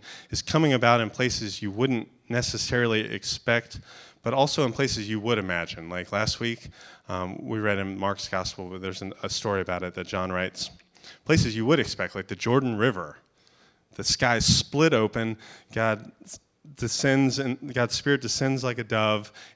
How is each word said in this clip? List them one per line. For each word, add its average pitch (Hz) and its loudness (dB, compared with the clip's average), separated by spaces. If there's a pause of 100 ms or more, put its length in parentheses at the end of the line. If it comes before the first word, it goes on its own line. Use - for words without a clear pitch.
(320)
is - -4
coming 156 4
about 120 6
in 107 -2
places 117 -4
you 104 -4
wouldn't 117 0 (200)
necessarily 120 0
expect, 110 -2 (420)
but 117 -2
also 139 4
in 120 0
places 113 0
you 110 -2
would 113 0
imagine. 87 -4
Like 90 -8
last 107 -2
week, 117 -6 (380)
um, 92 -6
we 113 -4
read 104 2
in 98 -4
Mark's 98 -2
gospel, 92 -4
but 92 -12
there's 95 -8
an, 95 -8
a 101 -6
story 101 -2
about 87 -4
it 90 -6
that 90 -10
John 92 -4
writes. 92 -4 (540)
Places 147 4
you 113 0
would 151 6
expect, 98 -2
like 98 -6
the 101 -8
Jordan 120 2
River. 92 0 (760)
The - -6
sky 120 2
split 151 4
open, 110 0 (360)
God 110 0 (640)
descends, 135 2
and 135 -6
God's 120 0
Spirit 139 2
descends 131 -2
like 120 -2
a 120 -6
dove, 107 0 (220)